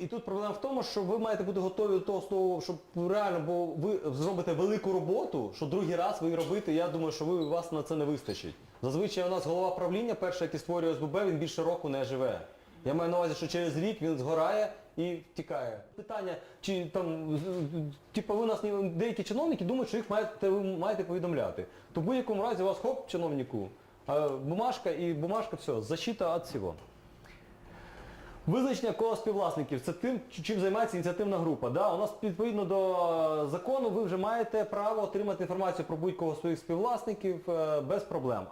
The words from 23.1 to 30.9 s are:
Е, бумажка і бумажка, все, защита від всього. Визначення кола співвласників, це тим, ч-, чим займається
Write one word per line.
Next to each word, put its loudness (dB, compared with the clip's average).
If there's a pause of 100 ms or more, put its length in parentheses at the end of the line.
Е, 4
бумажка 0
і 0
бумажка, -2
все, -2
защита 0
від -2
всього. -4 (1700)
Визначення 2
кола 2
співвласників, 0
це -2
тим, -2 (100)
ч-, -10
чим 0
займається 2